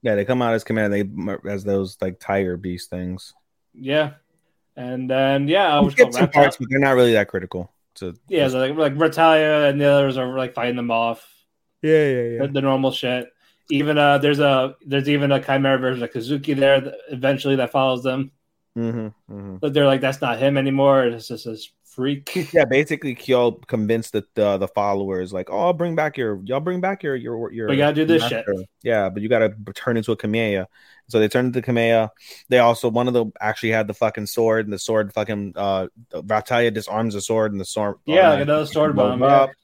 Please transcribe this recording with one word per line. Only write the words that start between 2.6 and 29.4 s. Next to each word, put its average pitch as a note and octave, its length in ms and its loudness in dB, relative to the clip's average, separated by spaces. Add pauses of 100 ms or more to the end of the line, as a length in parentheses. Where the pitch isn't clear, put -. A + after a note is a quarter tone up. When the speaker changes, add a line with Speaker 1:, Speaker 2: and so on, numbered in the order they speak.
Speaker 1:
things. F2+ 440 -10 (400)
Speaker 2:
Yeah. C#3+ 380 -2 (640)
And B2+ 340 -8
then, C3+ 380 2
yeah, F3 260 2
I D3 60 4
Speaker 1:
You - 60 4
Speaker 2:
was - 100 -4
Speaker 1:
get E3 80 8
Speaker 2:
gonna - 80 0
Speaker 1:
some - 140 0
Speaker 2:
wrap - 80 -4
Speaker 1:
parts, C#3+ 220 6
Speaker 2:
up. - 40 -14
Speaker 1:
but A#2 100 -6
they're C3+ 80 0
not C#3 160 4
really B2 200 6
that G2+ 120 4
critical. F2+ 460 -8 (240)
To F2+ 180 -10 (140)
Speaker 2:
Yeah, D#3 160 0
Speaker 1:
just C3 80 0
Speaker 2:
so, B2+ 80 -2
like, C3+ 160 -2
like, D3 180 0
Ratalya D#3 720 4
and C#3 120 0
the C#3+ 60 4
others C#3 300 4
are, B2+ 220 -4
like, B2+ 160 -6
fighting A#2+ 220 -4
them A#2+ 160 -4
off. A#2 360 -2 (540)
Speaker 1:
Yeah, D#3 260 4
yeah, B2+ 140 -2
yeah. A#2 200 -4
Speaker 2:
The, C#3+ 100 -2
the C#3 80 -2
normal C3+ 320 0
shit. B2 340 -4 (440)
Even, D3 280 0
uh, C#3+ 200 6
there's C#3+ 200 2
a, C3+ 380 2 (100)
there's C#3 220 -2
even C#3+ 240 2
a C3 100 0
chimera C3+ 360 0
version B2+ 260 -4
of - 80 -10
Kazuki C#3 420 -4
there C3+ 280 4
that C3+ 120 -12 (140)
eventually C3+ 480 -2
that B2+ 160 -2
follows C3 320 0
them. C3+ 260 -4 (480)
Speaker 1:
Mm-hmm, A#2 280 -4 (280)
mm-hmm. G2 220 -14
Speaker 2:
But C#3+ 160 -4
they're C#3+ 140 4
like, C3+ 160 2
"That's C#3 180 -4
not A#2 180 -2
him C#3 200 2
anymore. C3+ 480 4
It's A#2 220 -6
just A2+ 180 -10
this A2 240 -12 (120)
freak." C#3 540 -6
<laughs> E3 160 -6
Speaker 1:
Yeah, D#3 140 6
basically, C#3+ 480 -2
Kyo A#2+ 380 2
convinced A2+ 600 -4
the, G#2 100 -4 (120)
the, G2+ 240 2
the F#2+ 100 -2
followers, G2 640 -4
like, F#2 160 -8
"Oh, F#2+ 100 -4
I'll F3 140 2
bring E3 240 -4
back D3+ 220 -2
your, G#2 260 -4
y'all B2+ 160 -4
bring F3+ 220 -6
back F#3+ 200 -6
your, C#3 140 -4
your, A#2 340 -8
your A2 200 -6
Speaker 2:
We C3+ 80 0
gotta D3 160 2
do D#3 100 2
this D#3+ 160 4
Speaker 1:
master." A#2+ 240 -4 (100)
Speaker 2:
shit. F#2 140 -8 (140)
Speaker 1:
Yeah, G#2+ 260 0
but G2+ 140 -6
you A2 80 -4
gotta A2+ 180 2